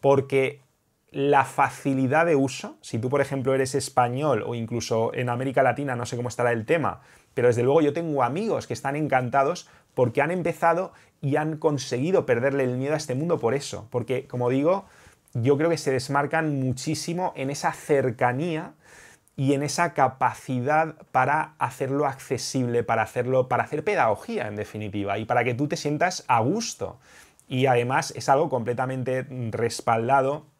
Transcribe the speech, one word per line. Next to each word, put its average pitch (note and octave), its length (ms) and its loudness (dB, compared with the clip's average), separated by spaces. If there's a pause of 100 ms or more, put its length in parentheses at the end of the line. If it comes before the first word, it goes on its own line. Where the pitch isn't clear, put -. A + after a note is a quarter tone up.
porque C3+ 600 2 (500)
la C#3+ 340 4
facilidad C3+ 800 0
de E3 100 4
uso, C#3 460 -2
si - 180 -6
tú B2 80 -4
por C#3 120 2
ejemplo C3+ 320 0
eres C3+ 220 0
español B2+ 720 0
o A#2+ 80 -6
incluso A2+ 580 -2
en B2 160 -4
América C3 360 0
Latina, B2+ 320 0
no A#2+ 100 -6
sé B2+ 100 -8
cómo A#2+ 120 -4
estará A#2+ 240 0
el A2+ 140 -2
tema, C#3 340 0 (340)
pero A#2+ 140 4
desde A#2+ 160 4
luego C#3+ 160 6
yo D3 120 2
tengo D3+ 300 -2
amigos C#3+ 460 -2
que A#2+ 60 -6
están C#3 200 -6
encantados C#3 760 0 (240)
porque B2 300 2
han D3+ 80 0
empezado E3+ 640 0 (280)
y C#3+ 140 -2
han D#3 220 -2
conseguido D3+ 720 0
perderle C3+ 360 2
el B2 140 0
miedo C#3 180 -2
a D#3 40 -2
este B2+ 180 -4
mundo D#3 240 0
por A#2 140 2
eso, G#2 360 -8
porque B2 380 -4
como B2 220 -2
digo, D#3+ 340 2 (500)
yo C3+ 240 2
creo D#3+ 100 2
que E3 100 0
se - 120 -2
desmarcan C#3+ 720 0
muchísimo D#3+ 720 -4
en C3+ 160 -6
esa D3+ 220 -4
cercanía C#3 1000 0 (600)
y C#3 160 2
en C#3 100 2
esa D#3+ 300 0
capacidad C3+ 1000 0 (180)
para C#3 460 0
hacerlo C#3 480 -2
accesible, B2 760 -2
para A2+ 200 0
hacerlo, B2+ 460 0
para A#2+ 160 2
hacer D3+ 200 -6
pedagogía, D3 640 0
en G#2 80 -8
definitiva, G#2 600 -4
y A2 80 -6
para B2 180 2
que B2 100 0
tú D3 140 -2
te D#3 80 -2
sientas D3+ 500 -2
a A#2+ 140 4
gusto. D3 580 -4 (480)
Y B2+ 200 0
además B2+ 500 2
es A#2+ 140 -2
algo D3 180 4
completamente B2+ 800 -2 (240)
respaldado A#2+ 960 0 (140)